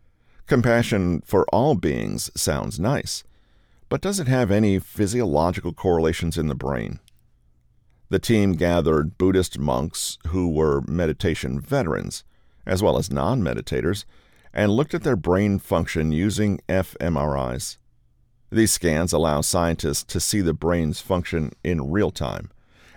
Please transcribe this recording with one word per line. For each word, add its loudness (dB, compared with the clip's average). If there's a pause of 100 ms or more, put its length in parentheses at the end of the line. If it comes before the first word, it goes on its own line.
(460)
Compassion 2
for 2
all 4
beings -2
sounds -4
nice, -2 (680)
but -2
does -2
it -4
have 2
any 4
physiological 0
correlations 0
in -2
the -2
brain? -6 (1080)
The 0
team 2
gathered 2
Buddhist 2
monks -4 (100)
who 0
were 2
meditation -2
veterans, -4 (420)
as 0
well 4
as -2
non-meditators, -2 (480)
and 2
looked 0
at -4
their 2
brain 2
function -2
using 0
F -2
M -2
R -2
Is. -10 (720)
These 4
scans 0
allow 2
scientists -2
to -8
see -2
the 0
brain's 0
function -4 (100)
in -2
real 0
time, -8 (460)